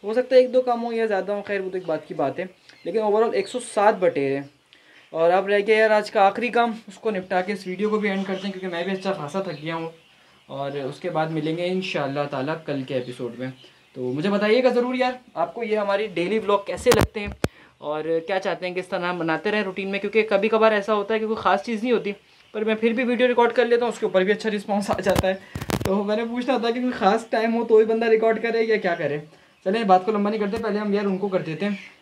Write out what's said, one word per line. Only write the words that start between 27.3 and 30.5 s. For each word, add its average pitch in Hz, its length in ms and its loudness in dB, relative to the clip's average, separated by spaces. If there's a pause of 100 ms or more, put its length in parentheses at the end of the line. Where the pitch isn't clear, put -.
time 226 220 2
हो 233 100 0
तो 220 160 6
ही 220 60 6
बंदा 226 240 2
record 220 320 4
करे 226 220 0
या 220 140 2
क्या 190 180 0
करे। 147 260 -2 (440)
चलें, 214 220 0
बात 185 180 6
को 220 60 0
लंबा 202 180 0
नहीं 214 100 -2
करते, 202 200 -2